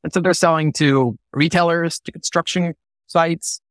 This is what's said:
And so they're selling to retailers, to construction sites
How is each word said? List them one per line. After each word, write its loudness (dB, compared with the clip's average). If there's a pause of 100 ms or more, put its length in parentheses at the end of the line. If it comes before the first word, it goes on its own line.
And -6
so 0
they're 2
selling 2
to 2 (140)
retailers, 0
to -12
construction -2 (340)
sites -2 (100)